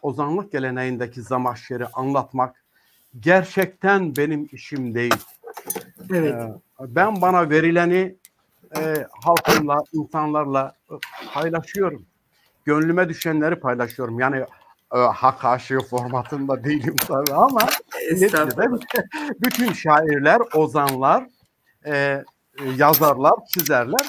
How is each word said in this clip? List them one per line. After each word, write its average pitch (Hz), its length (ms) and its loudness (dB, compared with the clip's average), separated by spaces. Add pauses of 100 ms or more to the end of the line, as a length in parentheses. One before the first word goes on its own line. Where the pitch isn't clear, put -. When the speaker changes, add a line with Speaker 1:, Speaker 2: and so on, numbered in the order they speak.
Speaker 1:
ozanlık 147 500 -4
geleneğindeki 127 720 -6
Zamahşer'i 123 640 -4
anlatmak 131 800 -4 (560)
gerçekten 185 960 2
benim 147 360 -2
işim 123 420 -8
değil. 120 200 0 (960)
Speaker 2:
Evet. 160 240 0
Speaker 1:
Ee, 117 200 -8 (260)
ben 175 420 0
bana 180 280 2
verileni, 175 680 2 (600)
e, 156 300 -4 (180)
halkımla, 151 540 2 (140)
insanlarla, 151 840 -2 (160)
e, 156 40 -12 (400)
paylaşıyorum. 165 720 -4 (580)
Gönlüme 165 440 2
düşenleri 160 520 -2
paylaşıyorum. 120 600 -4
Yani, 135 160 0 (580)
e, 123 40 2
hak 123 460 2
aşığı 127 360 0
formatında 123 840 -4
değilim 147 320 -2 (100)
tabii 143 260 -2
ama 226 280 4 (500)
Speaker 2:
Estağfurullah. 180 600 2
Speaker 1:
neticede 233 320 -4 (380)
<laughs> - 40 -
bütün 247 280 0
şairler, 151 680 4 (160)
ozanlar, 147 720 2 (600)
e, 151 80 -4
e, 139 300 -2 (520)
yazarlar, 147 580 6 (140)
çizerler 147 600 0